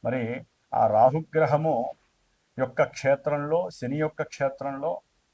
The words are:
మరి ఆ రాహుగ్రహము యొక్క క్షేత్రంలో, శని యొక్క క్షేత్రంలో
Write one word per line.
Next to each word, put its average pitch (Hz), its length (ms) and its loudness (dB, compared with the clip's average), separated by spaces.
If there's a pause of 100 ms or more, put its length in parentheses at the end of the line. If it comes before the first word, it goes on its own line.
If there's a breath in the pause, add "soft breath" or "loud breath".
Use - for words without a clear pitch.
మరి 120 400 -4 (300)
ఆ 113 120 4
రాహుగ్రహము 143 1080 2 (640)
యొక్క 131 240 0
క్షేత్రంలో, 147 880 0
శని 127 260 -6
యొక్క 156 260 -4
క్షేత్రంలో 139 800 -4 (340)